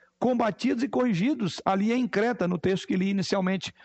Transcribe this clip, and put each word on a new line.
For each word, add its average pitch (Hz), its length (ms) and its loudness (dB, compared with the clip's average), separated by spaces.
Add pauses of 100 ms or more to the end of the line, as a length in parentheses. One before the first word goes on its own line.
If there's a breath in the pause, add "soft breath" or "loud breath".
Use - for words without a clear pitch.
(200 loud breath)
combatidos 240 640 0
e 240 60 -2
corrigidos 240 760 0
ali 196 280 0
em 254 140 0
Creta, 208 400 0
no 180 100 0
texto 185 300 -2
que 196 80 -2
li 190 140 0
inicialmente, 190 640 0 (120)